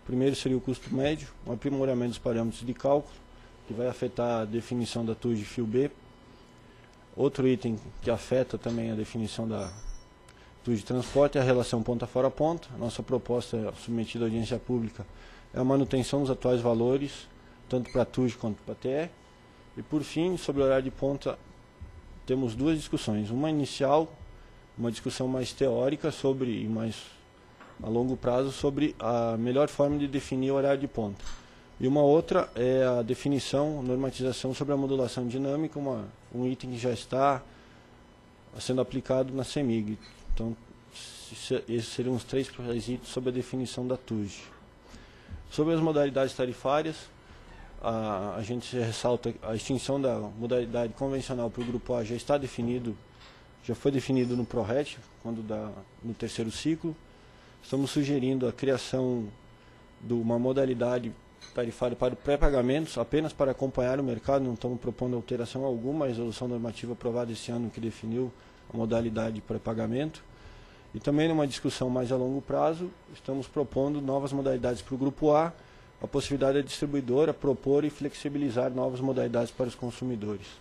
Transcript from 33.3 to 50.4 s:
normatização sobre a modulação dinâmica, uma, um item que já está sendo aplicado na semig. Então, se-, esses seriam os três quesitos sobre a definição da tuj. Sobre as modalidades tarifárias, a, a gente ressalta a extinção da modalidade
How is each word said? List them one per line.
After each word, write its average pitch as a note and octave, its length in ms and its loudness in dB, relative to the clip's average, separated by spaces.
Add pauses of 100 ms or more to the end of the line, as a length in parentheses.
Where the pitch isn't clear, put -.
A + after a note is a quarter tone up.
normatização B2+ 720 -2
sobre C#3+ 200 0
a C#3 40 2
modulação C3+ 500 0
dinâmica, C#3 500 -2
uma, B2+ 300 -4 (260)
um B2 140 0
item B2+ 240 -4
que B2 60 -6
já B2 140 2
está C3 520 2 (1160)
sendo B2+ 180 0
aplicado C3 540 0
na C3 100 -2
semig. A2+ 560 0 (340)
Então, A2+ 220 0 (380)
se-, - 760 -6
esses A2+ 220 -2
seriam B2+ 260 0
os A2+ 80 -4
três C3 260 -2
quesitos A#2+ 600 -6
sobre B2+ 200 -2
a B2+ 40 -2
definição B2+ 520 -4
da B2+ 120 -2
tuj. G#2 440 -4 (1120)
Sobre D#3 220 2
as D#3+ 80 4
modalidades C#3+ 520 2
tarifárias, C#3 760 -2 (720)
a, G#2 560 -2
a A2+ 40 -4
gente A#2 360 -6
ressalta A#2 560 0 (100)
a A2 100 -4
extinção C3+ 460 -2
da C3 180 2
modalidade A#2 760 -2